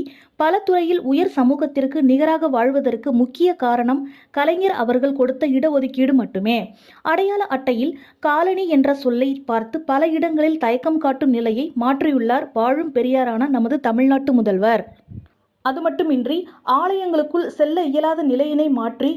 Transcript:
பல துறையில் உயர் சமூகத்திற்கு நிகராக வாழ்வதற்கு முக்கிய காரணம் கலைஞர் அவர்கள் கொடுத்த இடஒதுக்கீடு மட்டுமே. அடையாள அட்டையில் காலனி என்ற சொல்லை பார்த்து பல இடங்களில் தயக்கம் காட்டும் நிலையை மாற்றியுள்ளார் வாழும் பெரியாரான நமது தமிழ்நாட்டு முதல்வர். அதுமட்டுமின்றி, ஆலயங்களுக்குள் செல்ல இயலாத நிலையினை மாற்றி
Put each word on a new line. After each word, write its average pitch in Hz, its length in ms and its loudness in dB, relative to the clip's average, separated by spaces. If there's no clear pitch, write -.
பல 330 240 2
துறையில் 349 400 0
உயர் 285 340 0
சமூகத்திற்கு 277 680 0
நிகராக 302 460 2
வாழ்வதற்கு 262 640 0
முக்கிய 254 420 2
காரணம் 240 460 0
கலைஞர் 349 440 0
அவர்கள் 254 440 0
கொடுத்த 262 280 0
இடஒதுக்கீடு 269 640 0
மட்டுமே. 220 440 0
அடையாள 392 440 0
அட்டையில் 262 440 -2
காலனி 359 500 0
என்ற 277 260 4
சொல்லை 254 340 0
பார்த்து 226 360 -4
பல 294 280 0
இடங்களில் 320 500 0
தயக்கம் 254 400 0
காட்டும் 269 380 0
நிலையை 233 300 -2
மாற்றியுள்ளார் 269 720 0
வாழும் 277 400 0
பெரியாரான 254 560 0
நமது 254 320 0
தமிழ்நாட்டு 269 520 2
முதல்வர். 220 520 2
அதுமட்டுமின்றி, 294 760 -2
ஆலயங்களுக்குள் 339 800 0
செல்ல 311 340 0
இயலாத 311 380 0
நிலையினை 294 480 2
மாற்றி 240 460 -2